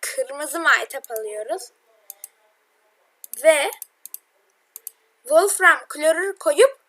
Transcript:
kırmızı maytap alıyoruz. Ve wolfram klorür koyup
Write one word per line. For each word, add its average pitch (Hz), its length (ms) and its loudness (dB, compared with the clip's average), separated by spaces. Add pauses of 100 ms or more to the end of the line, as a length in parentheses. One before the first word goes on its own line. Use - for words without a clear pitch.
kırmızı 294 600 -8
maytap 277 500 -2
alıyoruz. 220 520 -8 (1800)
Ve 320 260 4 (1500)
wolfram 349 680 4
klorür 320 480 -2
koyup 370 420 4 (100)